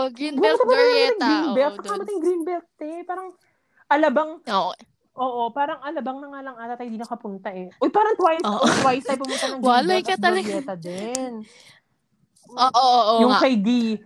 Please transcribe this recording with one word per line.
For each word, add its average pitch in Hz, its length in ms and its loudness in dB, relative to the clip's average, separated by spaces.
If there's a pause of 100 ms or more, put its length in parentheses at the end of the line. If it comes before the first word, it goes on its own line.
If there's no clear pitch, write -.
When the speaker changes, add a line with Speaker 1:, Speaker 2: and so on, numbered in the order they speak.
(120)
Speaker 1:
Greenbelt, 285 400 0
Speaker 2:
pumunta 440 160 2
pa 508 80 4
tayo 494 80 4
ng 480 80 4
Speaker 1:
Glorieta, 480 320 2
Speaker 2:
Greenbelt. 285 480 0
Speaker 1:
oo, 392 80 -10
Speaker 2:
Kasama 403 160 -6
Speaker 1:
dun. 392 80 -6
Speaker 2:
tayong 392 200 -6
Greenbelt, 349 440 -4 (140)
eh. 311 220 -12
Parang 359 240 -10 (600)
alabang, 302 440 2 (120)
Speaker 1:
Oo. 190 280 0 (420)
Speaker 2:
oo, 254 360 -4
parang 285 300 -4
alabang 269 400 -8
na 285 80 -14
nga 277 140 -16
lang 269 160 -14
ata 233 180 -10
tayo 240 140 -12
di 226 100 -10
nakapunta, 214 520 -10
eh. 185 260 -12
Uy, 285 100 2
parang 427 320 2
twice, 330 240 2
Speaker 1:
Oo. 208 160 -2
Speaker 2:
oh, 254 80 4 (160)
twice 262 220 2
tayo 269 160 -4
pumunta 277 260 -4
ng 269 160 -8
Speaker 1:
<laughs> - 0 -
Walay 247 160 6 (160)
Speaker 2:
Greenbelt 370 80 0
Speaker 1:
ka 392 80 -2
Speaker 2:
at 381 80 -2
Speaker 1:
talaga. 359 240 2
Speaker 2:
Glorieta - 320 -6
din. 214 560 -8 (1160)
Speaker 1:
Oo, 247 240 2
oo, 247 340 6
oo 226 140 6
Speaker 2:
Yung 247 100 6
Speaker 1:
nga. 277 80 4
Speaker 2:
kay 269 160 4
Di, 233 260 0 (240)